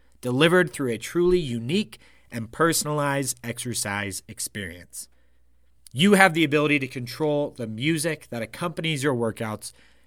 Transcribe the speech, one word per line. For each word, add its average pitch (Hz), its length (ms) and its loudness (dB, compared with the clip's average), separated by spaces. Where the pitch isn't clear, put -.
delivered 165 500 4
through 131 200 -2
a 113 60 -2
truly 180 420 2
unique 135 600 -2
and 113 220 -10
personalized 147 880 0
exercise 101 840 -6
experience. 92 800 -10
You 196 180 6
have 190 180 8
the 160 100 4
ability 147 360 2
to 131 100 -4
control 143 680 -2
the 117 120 -8
music 147 600 -2
that 120 120 -6
accompanies 156 600 -6
your 139 140 2
workouts 113 560 -4